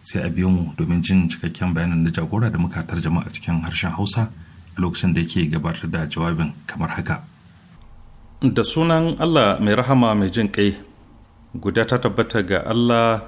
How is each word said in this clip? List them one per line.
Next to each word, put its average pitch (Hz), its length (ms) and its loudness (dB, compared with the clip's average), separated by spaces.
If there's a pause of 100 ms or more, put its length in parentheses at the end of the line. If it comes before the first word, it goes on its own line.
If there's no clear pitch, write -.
Sai - 240 -6
a 87 40 -2
biyo 90 200 0
mu 87 280 2
domin 85 260 0
jin 92 260 2
cikakken 85 460 -4
bayanin 85 280 0
na 82 60 2
jagora 101 420 -2
da - 60 -4
muka 85 260 -2
tarjama 82 380 -2
a - 80 -10
cikin 82 320 -4
harshen 85 320 -4
Hausa 110 380 -2 (460)
a 90 40 -2
lokacin 87 320 0
da 85 80 2
yake 85 300 0
gabatar 82 400 -4
da 82 180 -2
jawabin 82 440 -2 (120)
kamar - 240 -6
haka. - 320 -4 (1200)
Da 117 220 4
sunan 165 560 2
Allah 147 400 4
mai 104 160 4
rahama 123 400 4
mai 95 140 2
jin 107 220 0
ƙai, 101 240 2 (800)
guda 98 320 0
ta 123 100 0
tabbata 110 480 0
ga 90 220 0
Allah 117 600 2